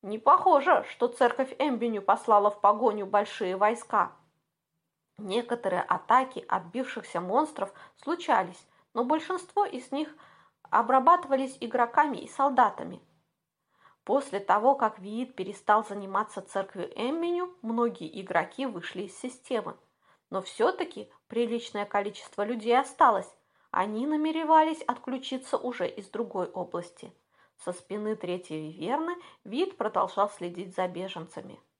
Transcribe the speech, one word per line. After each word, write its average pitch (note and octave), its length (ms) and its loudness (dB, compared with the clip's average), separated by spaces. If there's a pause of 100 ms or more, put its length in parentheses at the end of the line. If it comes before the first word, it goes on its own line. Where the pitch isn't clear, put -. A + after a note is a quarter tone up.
Не G#3+ 160 -6
похоже, C#4 680 6
что - 200 0
церковь B3 500 2
Эмбеню A#3 420 0
послала G3+ 480 6
в G#3 120 -2
погоню G#3+ 460 4
большие G3+ 500 0
войска. G#3+ 560 2 (1040)
Некоторые G#3+ 640 -2
атаки - 640 0
отбившихся F#3 760 -6
монстров G#3 520 -2 (240)
случались, A3+ 720 -2 (260)
но B3 100 0
большинство F4+ 600 -2
из - 260 -8
них D4 180 -4 (640)
обрабатывались C4+ 880 4
игроками A#3+ 580 2
и - 100 -12
солдатами. B3 720 0 (1040)
После C4+ 340 -2
того, G#3+ 380 4
как A3 240 -2
Виит A3+ 340 -8
перестал G3+ 500 0
заниматься G3 560 -6
церковью F#3+ 540 -8
Эмбеню, F4 580 -4 (100)
многие A3+ 580 -4
игроки F3 440 -2
вышли G3+ 380 -8
из G3 160 -12
системы. A3+ 580 -8 (540)
Но F#3 120 -4
всё-таки A3+ 680 -2 (180)
приличное A#3 560 -4
количество G3+ 600 -4
людей A#3 340 2
осталось. B3+ 520 4 (400)
Они G#3+ 360 -2
намеревались D#4 760 2
отключиться C4 760 -6
уже A#3+ 300 -4
из G3 200 -12
другой G3+ 380 -6
области. - 680 -10 (520)
Со F3+ 80 -6
спины G#3 440 -6
третьей F3 540 -8
виверны C4+ 460 -4 (280)
Виит D4 320 -4
продолжал G3 540 0
следить F3+ 440 -10
за F#3 140 -2
беженцами. F3 720 -12 (200)